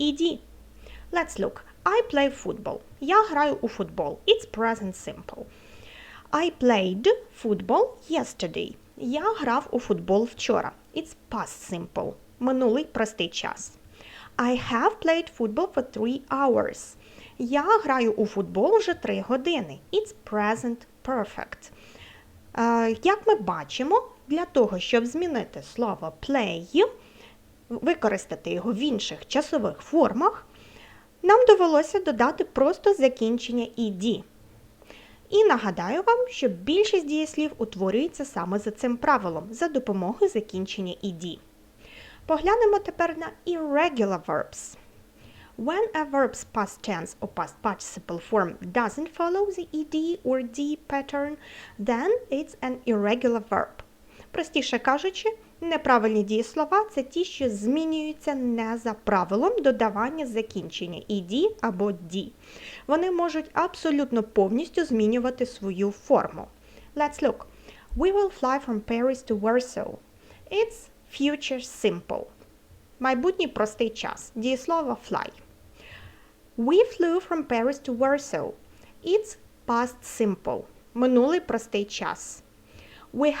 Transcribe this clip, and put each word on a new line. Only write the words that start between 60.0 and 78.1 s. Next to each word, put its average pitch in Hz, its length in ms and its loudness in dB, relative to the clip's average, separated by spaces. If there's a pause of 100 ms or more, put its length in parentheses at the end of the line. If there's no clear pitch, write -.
закінчення 185 720 -6
E 196 280 -4
D 311 340 0
або 196 260 -2
D. 180 440 -6 (560)
Вони 339 240 2
можуть 330 420 -2
абсолютно 285 680 0
повністю 220 640 0
змінювати 247 640 0
свою 196 440 -4
форму. - 560 0 (500)
Let's 294 260 -2
look. - 220 0 (520)
We 339 160 4
will 403 180 2 (100)
fly 269 260 0
from 220 140 -2
Paris 247 500 -2
to 214 100 0
Warsaw. 240 540 -2 (580)
It's 440 360 -2 (320)
future 277 400 -2
simple. - 640 -4 (760)
Майбутній 262 480 0
простий 214 420 -2
час. - 440 -10
Дієслово 254 640 -2 (140)
«fly». - 180 -2 (1300)
We 269 200 4 (200)
flew 339 300 0
from 320 160 -2
Paris 254 440 -2
to 240 100 -4
Warsaw. 269 520 0 (540)